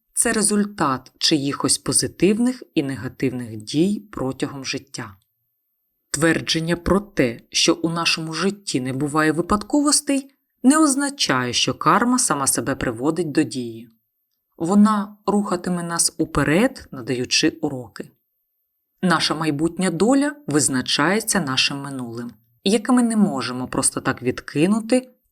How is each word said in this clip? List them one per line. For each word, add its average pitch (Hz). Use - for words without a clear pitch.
це 233
результат 202
чиїхось 139
позитивних 214
і 156
негативних 123
дій 156
протягом 135
життя. 120
Твердження 160
про 175
те, 131
що -
у -
нашому 165
житті 175
не 127
буває 147
випадковостей, 269
не 285
означає, 269
що 127
карма 226
сама 139
себе 131
приводить 143
до 160
дії. 120
Вона 208
рухатиме 185
нас 170
уперед, 156
надаючи 127
уроки. -
Наша 170
майбутня 160
доля 269
визначається 147
нашим 139
минулим, 120
яке 233
ми 247
не 226
можемо 127
просто -
так 127
відкинути, 214